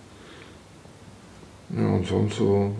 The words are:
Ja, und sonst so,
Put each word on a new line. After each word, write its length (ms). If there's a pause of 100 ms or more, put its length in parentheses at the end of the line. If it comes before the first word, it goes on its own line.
(1800)
Ja, 100
und 220
sonst 300
so, 420